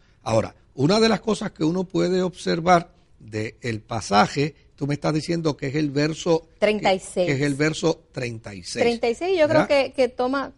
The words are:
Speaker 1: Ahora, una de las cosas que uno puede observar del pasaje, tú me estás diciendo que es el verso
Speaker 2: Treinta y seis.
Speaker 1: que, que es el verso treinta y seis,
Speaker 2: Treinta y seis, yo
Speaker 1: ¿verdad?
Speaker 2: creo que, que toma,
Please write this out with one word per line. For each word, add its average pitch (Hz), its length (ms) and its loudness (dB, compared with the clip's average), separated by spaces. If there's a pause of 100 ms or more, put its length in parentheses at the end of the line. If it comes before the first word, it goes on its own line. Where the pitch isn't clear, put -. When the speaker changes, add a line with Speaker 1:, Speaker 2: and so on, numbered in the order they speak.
(240)
Speaker 1:
Ahora, 110 320 0 (200)
una 165 240 2
de 220 100 4
las 202 100 0
cosas 214 320 -4
que - 120 -8
uno 180 200 0
puede 180 380 0
observar 175 720 0 (280)
del 110 600 -6
pasaje, 147 760 0 (200)
tú 139 120 -6
me 143 60 0
estás 151 200 -2
diciendo 160 440 -2
que 143 100 -8
es 131 80 -6
el 151 160 -2
verso 156 560 0 (100)
Speaker 2:
Treinta 208 360 2
y 190 60 -2
seis. - 140 -16
Speaker 1:
que, 185 120 0
que 147 80 0
es 131 80 -2
el 143 140 0
verso 156 480 0 (100)
treinta 117 420 -8
y 90 80 -14
seis, - 200 -4
Speaker 2:
Treinta 233 260 0
y 233 60 -2
seis, 359 220 -2
yo 311 100 4
Speaker 1:
¿verdad? 311 200 4
Speaker 2:
creo 277 200 2
que, 262 60 -10
que 254 140 2
toma, 254 500 -4